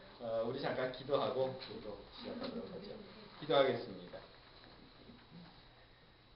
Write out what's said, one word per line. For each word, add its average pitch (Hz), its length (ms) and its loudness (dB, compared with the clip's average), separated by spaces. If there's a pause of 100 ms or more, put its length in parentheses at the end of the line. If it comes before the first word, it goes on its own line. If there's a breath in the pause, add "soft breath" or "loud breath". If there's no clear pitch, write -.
(200)
어, 113 280 4
우리 139 140 0
잠깐 127 300 2
기도하고 127 680 4 (240)
또 104 160 -6 (200)
시작하도록 - 540 -4
하죠. 202 180 -8 (500)
기도하겠습니다. 123 800 4 (2250)